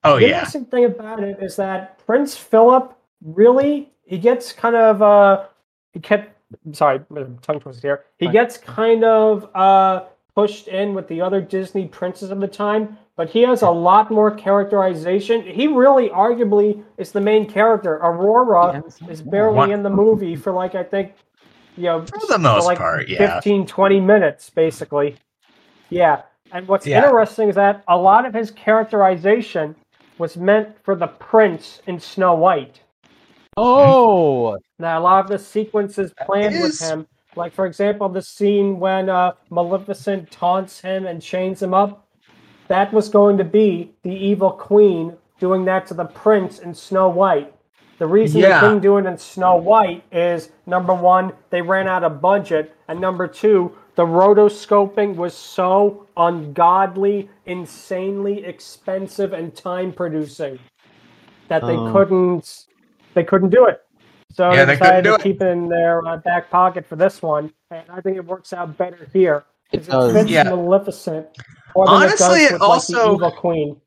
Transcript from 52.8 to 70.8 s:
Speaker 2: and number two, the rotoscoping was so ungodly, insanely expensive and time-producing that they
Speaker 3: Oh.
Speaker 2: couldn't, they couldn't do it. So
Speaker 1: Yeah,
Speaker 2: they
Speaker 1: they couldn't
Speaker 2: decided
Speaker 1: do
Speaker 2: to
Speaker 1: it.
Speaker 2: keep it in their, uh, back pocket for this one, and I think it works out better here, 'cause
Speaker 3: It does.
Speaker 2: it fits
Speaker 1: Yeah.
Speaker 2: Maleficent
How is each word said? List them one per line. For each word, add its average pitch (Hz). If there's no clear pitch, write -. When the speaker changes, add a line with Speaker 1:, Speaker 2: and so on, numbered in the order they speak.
Speaker 2:
and 160
number 180
two, 196
the 170
rotoscoping 202
was 170
so 196
ungodly, 180
insanely 196
expensive 190
and 165
time-producing 165
that 160
they -
Speaker 3:
Oh. -
Speaker 2:
couldn't, 185
they 170
couldn't 190
do 240
it. -
So 180
Speaker 1:
Yeah, 180
Speaker 2:
they 143
Speaker 1:
they 143
couldn't -
Speaker 2:
decided 185
Speaker 1:
do 202
Speaker 2:
to 220
Speaker 1:
it. 208
Speaker 2:
keep 196
it 185
in 175
their, 170
uh, 165
back 175
pocket 180
for 165
this 180
one, 156
and 165
I 180
think 190
it 175
works 180
out 170
better 175
here, 170
'cause -
Speaker 3:
It -
does. 127
Speaker 2:
it 214
fits 214
Speaker 1:
Yeah. 160
Speaker 2:
Maleficent 175